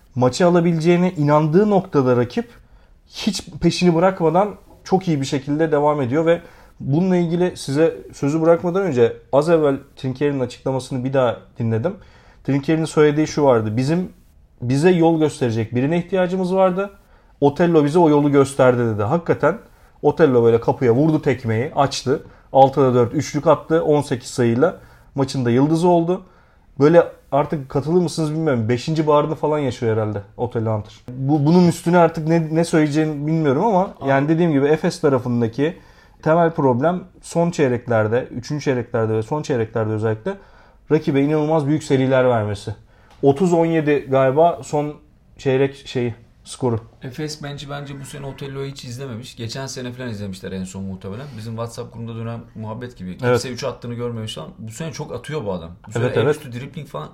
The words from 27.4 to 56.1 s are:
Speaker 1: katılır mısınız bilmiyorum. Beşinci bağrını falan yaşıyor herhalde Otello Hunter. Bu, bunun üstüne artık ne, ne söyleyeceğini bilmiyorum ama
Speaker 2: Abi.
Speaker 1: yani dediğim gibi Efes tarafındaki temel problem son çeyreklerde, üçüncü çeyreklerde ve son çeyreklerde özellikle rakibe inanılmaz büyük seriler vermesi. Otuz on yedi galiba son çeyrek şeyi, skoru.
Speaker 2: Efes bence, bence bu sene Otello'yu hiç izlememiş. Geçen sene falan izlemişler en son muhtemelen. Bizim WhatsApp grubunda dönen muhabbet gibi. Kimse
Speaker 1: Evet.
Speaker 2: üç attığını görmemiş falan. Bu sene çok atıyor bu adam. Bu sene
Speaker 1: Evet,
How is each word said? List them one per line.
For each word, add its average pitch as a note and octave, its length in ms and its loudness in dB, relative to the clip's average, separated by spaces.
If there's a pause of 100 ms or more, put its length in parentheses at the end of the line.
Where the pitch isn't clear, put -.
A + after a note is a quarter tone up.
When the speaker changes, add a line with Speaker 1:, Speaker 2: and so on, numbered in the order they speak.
Speaker 1:
katılır D#3+ 340 0
mısınız D#3 300 -2
bilmiyorum. C#3 360 0
Beşinci D3+ 380 -2
bağrını D3 280 2
falan D3+ 240 -2
yaşıyor A#2+ 380 -2
herhalde G#2+ 260 -4 (140)
Otello A2+ 400 -4
Hunter. - 320 -12
Bu, C3+ 380 0
bunun F3 220 6
üstüne F3 300 2
artık E3 300 2
ne, D#3+ 260 0
ne E3 100 2
söyleyeceğini D3+ 600 0
bilmiyorum D#3 380 0
ama G3 360 0
Speaker 2:
Abi. C3+ 80 -4
Speaker 1:
yani C#3 200 2
dediğim E3 240 2
gibi C#3 140 2
Efes D#3 340 0
tarafındaki B2 800 0 (440)
temel E3 280 2
problem D3+ 540 0 (180)
son E3+ 280 -2
çeyreklerde, A#2+ 800 0
üçüncü C#3+ 340 -8
çeyreklerde A#2 480 -2
ve A2 100 0
son D3+ 200 -6
çeyreklerde A2+ 500 -2
özellikle A2 440 -4 (540)
rakibe D3+ 320 2
inanılmaz D3+ 440 0
büyük D3 180 0
seriler C3 440 2
vermesi. G#2 460 -2 (480)
Otuz C#3 300 2
on E3 140 4
yedi D3 420 0
galiba C3+ 560 2
son D3 300 -4 (440)
çeyrek C3+ 480 -2
şeyi, A#2+ 280 -4 (300)
skoru. A#2 360 -4 (220)
Speaker 2:
Efes D3 400 -12
bence, C#3+ 280 -12
bence C#3+ 300 -12
bu C#3 40 -16
sene C#3 220 -14
Otello'yu C#3 440 -10
hiç C3+ 140 -16
izlememiş. B2 520 -12
Geçen B2+ 300 -10
sene B2+ 260 -12
falan B2+ 160 -12
izlemişler G2 440 -10
en F#2+ 120 -8
son F#2+ 200 -12
muhtemelen. F#2+ 420 -12 (120)
Bizim A2+ 140 -12
WhatsApp A#2 400 -12
grubunda A2+ 220 -12
dönen A#2 260 -10 (140)
muhabbet A2 420 -12
gibi. F2+ 140 -12
Kimse A#2 180 -4
Speaker 1:
Evet. B2 180 2
Speaker 2:
üç B2 180 -10
attığını A#2+ 300 -10
görmemiş A#2 400 -8
falan. - 240 -14
Bu A2 140 -14
sene D#3+ 200 -10
çok - 220 -12
atıyor C#3 300 -8
bu G2+ 80 -4
adam. E2+ 180 -8 (160)
Bu G#2+ 60 -14
sene A#2 120 -2
Speaker 1:
Evet, B2 120 -2